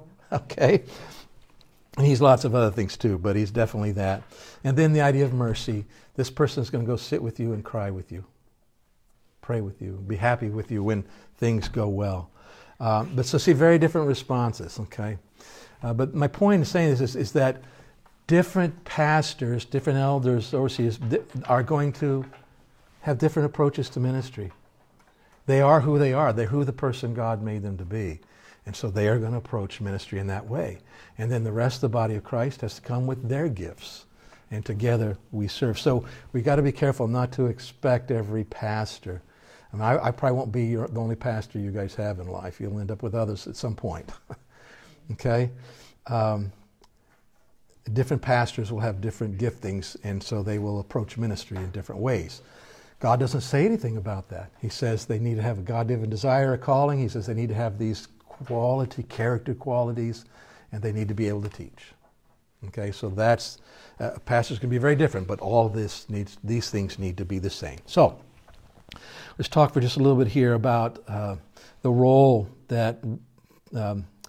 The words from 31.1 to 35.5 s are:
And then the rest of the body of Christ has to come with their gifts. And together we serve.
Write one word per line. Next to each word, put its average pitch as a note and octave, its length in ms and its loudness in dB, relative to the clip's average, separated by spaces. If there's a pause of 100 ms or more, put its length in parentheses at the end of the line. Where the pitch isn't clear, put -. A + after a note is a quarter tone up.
And A2+ 140 -2
then A#2 140 0
the G#2+ 80 -2
rest B2 240 0
of - 40 -16
the C3 80 2
body A2 260 0
of G#2 100 -6
Christ C3 360 -4
has A2 140 -6
to - 60 -20
come B2+ 260 -2
with B2+ 220 -4
their C#3 180 0
gifts. F#2 580 -10 (460)
And G#2 140 -6
together A2 520 0 (140)
we G#2 160 -2
serve. A2+ 320 -2